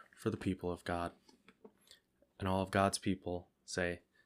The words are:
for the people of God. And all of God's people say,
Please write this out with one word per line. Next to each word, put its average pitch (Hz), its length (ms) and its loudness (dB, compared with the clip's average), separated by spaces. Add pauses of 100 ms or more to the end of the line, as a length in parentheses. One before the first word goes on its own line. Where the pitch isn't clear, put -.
(180)
for - 120 -2
the 98 60 0
people 90 340 -2
of 85 140 -4
God. 85 300 -2 (1300)
And 101 80 -2
all 95 160 2
of 92 80 -4
God's 98 260 4
people 90 520 -2 (160)
say, 87 360 -2 (240)